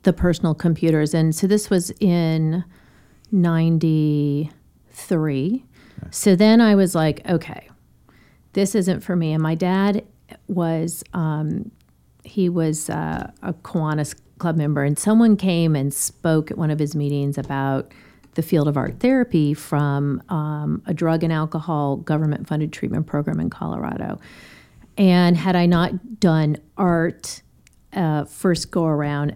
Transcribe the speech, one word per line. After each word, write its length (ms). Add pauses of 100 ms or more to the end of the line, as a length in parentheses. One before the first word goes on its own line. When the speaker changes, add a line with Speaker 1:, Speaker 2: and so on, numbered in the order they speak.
Speaker 1:
the 120
personal 420
computers. 580
And 220
so 100
this 240
was 300
in 640 (680)
ninety-three. 2250 (360)
Speaker 2:
Okay. 120
Speaker 1:
So 240
then 260
I 140
was 200
like, 340
"Okay, 380 (880)
this 220
isn't 260
for 140
me." 180
And 100
my 120
dad 480 (440)
was, 560 (100)
um, 580 (520)
he 260
was, 400
uh, 420 (100)
a 120
Kiwanis 600 (220)
Club 200
member, 260
and 140
someone 380
came 400
and 180
spoke 580
at 60
one 140
of 80
his 160
meetings 420
about 540 (440)
the 60
field 260
of 100
art 220
therapy 540
from, 760
um, 560
a 80
drug 300
and 100
alcohol 640
government-funded 720
treatment 360
program 320
in 100
Colorado. 720 (800)
And 380
had 200
I 100
not 540
done 380 (200)
art, 640 (500)
uh, 340
first 460
go 140
around 500